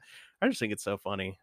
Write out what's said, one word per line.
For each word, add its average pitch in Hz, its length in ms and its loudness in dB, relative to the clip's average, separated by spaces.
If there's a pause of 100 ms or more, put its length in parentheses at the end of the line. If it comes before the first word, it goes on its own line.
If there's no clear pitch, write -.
(420)
I 220 60 6
just 262 120 2
think 107 140 2
it's - 80 -8
so 101 160 0
funny. 95 440 -4